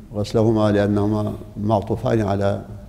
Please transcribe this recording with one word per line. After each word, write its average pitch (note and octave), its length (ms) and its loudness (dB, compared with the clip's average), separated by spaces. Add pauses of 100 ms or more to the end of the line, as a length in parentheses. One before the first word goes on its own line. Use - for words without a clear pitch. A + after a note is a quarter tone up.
(140)
غسلهما G#2+ 580 2
لأنهما G#2 600 2 (300)
معطوفان A2 580 0
على G2+ 420 0 (260)